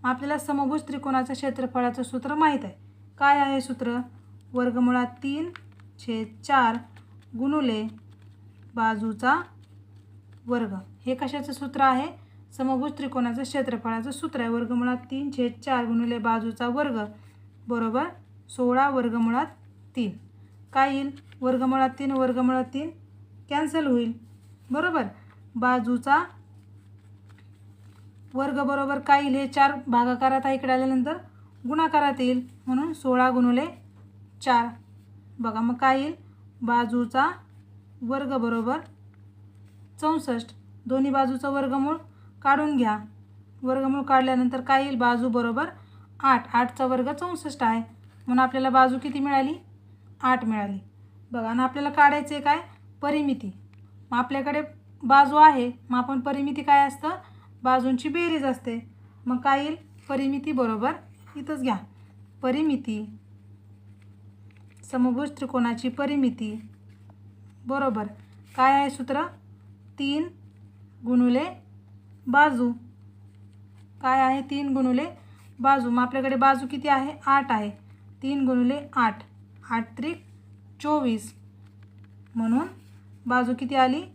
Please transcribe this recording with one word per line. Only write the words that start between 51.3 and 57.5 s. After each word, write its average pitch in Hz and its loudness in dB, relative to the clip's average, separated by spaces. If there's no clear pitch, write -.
बघा, 226 -4
आणि 233 0
आपल्याला 285 -2
काढायचं 294 4
आहे 285 -8
काय? 294 2
परिमिती. 285 -2
मग 247 -2
आपल्याकडे 269 -2
बाजू 277 8
आहे, 277 8
मग 247 0
आपण 254 -2
परिमिती 277 -2
काय 285 6
असतं? 294 -6